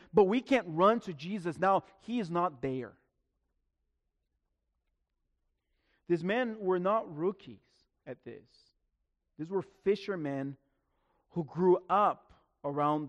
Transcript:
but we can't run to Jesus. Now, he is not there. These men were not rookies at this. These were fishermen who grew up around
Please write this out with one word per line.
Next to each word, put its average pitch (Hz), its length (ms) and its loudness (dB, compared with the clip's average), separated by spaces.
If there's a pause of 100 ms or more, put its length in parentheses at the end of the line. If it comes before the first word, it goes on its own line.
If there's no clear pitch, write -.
(120)
but 208 120 6
we 214 160 2
can't 240 280 0
run 190 320 4
to 190 120 -12
Jesus. 170 460 -8
Now, 190 260 2 (160)
he 240 180 -6
is 180 120 -4
not 170 320 -2
there. 127 320 -6 (3250)
These 170 160 0
men 220 360 -2
were 185 180 0
not 196 360 -2
rookies 151 440 -6 (480)
at 131 180 -14
this. 117 240 -18 (920)
These 160 120 -10
were 190 140 -2 (200)
fishermen 151 720 -2 (720)
who 165 140 -6
grew 180 340 4 (100)
up 190 440 2 (320)
around 147 440 0